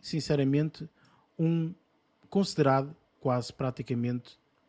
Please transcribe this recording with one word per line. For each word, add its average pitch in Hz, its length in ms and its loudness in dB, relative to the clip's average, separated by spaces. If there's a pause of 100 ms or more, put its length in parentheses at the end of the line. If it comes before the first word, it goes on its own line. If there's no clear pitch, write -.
sinceramente, 147 840 0 (500)
um 165 340 0 (560)
considerado 143 680 2 (260)
quase 123 320 0
praticamente 123 880 -6 (300)